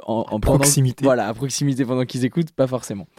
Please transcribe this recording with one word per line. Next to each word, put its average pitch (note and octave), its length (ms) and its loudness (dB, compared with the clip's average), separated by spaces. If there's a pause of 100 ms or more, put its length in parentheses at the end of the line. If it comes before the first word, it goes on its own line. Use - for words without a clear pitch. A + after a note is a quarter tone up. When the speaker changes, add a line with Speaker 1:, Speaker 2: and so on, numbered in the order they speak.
Speaker 1:
en, A2+ 240 -4
en A2 80 -2
Speaker 2:
À - 40 -6
Speaker 1:
pendant - 0 - (160)
Speaker 2:
proximité. C3+ 480 2
Speaker 1:
Voilà, A#2+ 240 2
à A#2 40 -4
proximité C3 520 -2
pendant B2+ 180 0
qu'ils B2 220 -2
écoutent ? D#3+ 260 -2
Pas C3 160 0
forcément. A#2 400 -8 (120)